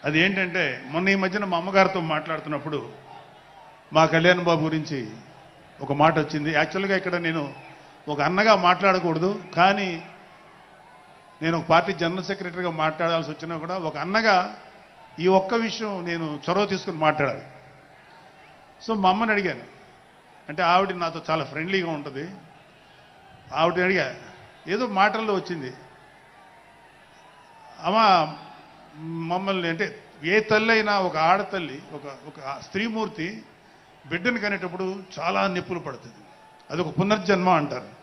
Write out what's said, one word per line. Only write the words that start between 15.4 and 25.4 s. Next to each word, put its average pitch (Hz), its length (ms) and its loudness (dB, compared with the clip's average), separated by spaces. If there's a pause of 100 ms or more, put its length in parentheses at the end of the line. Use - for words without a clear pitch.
విషయం 208 520 -4
నేను 160 340 -6 (100)
చొరవ 196 160 0
తీసుకుని 180 300 -6
మాట్లాడాలి. 151 460 0 (1500)
So 226 60 0
మా 190 140 2
అమ్మని 220 220 2
అడిగాను, 185 320 0 (840)
అంటే 156 140 -4
ఆవిడ 185 300 4
నాతో 165 380 -6
చాలా 156 140 0
ఫ్రెండ్లీగా 165 460 -4
ఉంటుంది. 147 400 -8 (1200)
ఆవిడని 170 280 2
అడిగా, 175 320 0 (540)
ఏదో 226 180 -2
మాటల్లో 208 480 2
వచ్చింది, 160 380 -6 (2000)